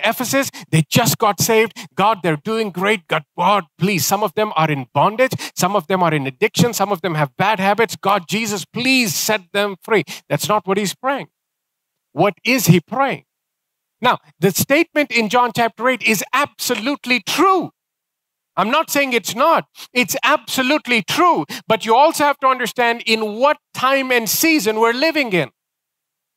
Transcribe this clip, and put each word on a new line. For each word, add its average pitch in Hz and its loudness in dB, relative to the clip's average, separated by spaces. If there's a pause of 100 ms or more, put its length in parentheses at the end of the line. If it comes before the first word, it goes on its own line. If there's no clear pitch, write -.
Ephesus. 233 -2 (200)
They 160 2
just - 0
got 208 0
saved. 220 2 (240)
God, 202 0
they're 160 0
doing 220 -4
great. 190 -2
God, 160 -2 (120)
God, 185 0 (140)
please. 185 0
Some 202 0
of 208 -4
them 214 -2
are 160 0
in 139 -4
bondage. 214 2 (240)
Some 180 0
of 196 -2
them 190 0
are 165 2
in 139 -2
addiction. 220 0
Some 202 -2
of 180 -2
them 180 -4
have 151 -2
bad 208 0
habits. 202 0
God, 196 -2
Jesus, 208 -4
please 247 -2
set 214 -2 (100)
them 202 -2
free." 208 0 (240)
That's - -4
not 208 0
what 190 0
he's 202 -4
praying. 254 -6 (840)
What 180 0 (100)
is 247 0
he 175 6
praying? 240 -4 (760)
Now, 247 2 (200)
the 185 2
statement 302 0
in 226 0
John 240 2
chapter 233 -2
eight 247 -2
is 220 0
absolutely 254 -4
true. 370 0 (840)
I'm 196 0
not 311 0
saying 277 0
it's 226 -4
not. 277 2 (240)
It's 247 0
absolutely 254 0
true. 294 0 (220)
But 220 0
you 226 2
also 302 4
have 285 0
to 269 0
understand 240 -2
in 220 -2
what 285 2 (140)
time 262 0
and 233 0
season 220 0
we're 226 4
living 277 0
in. 151 0 (880)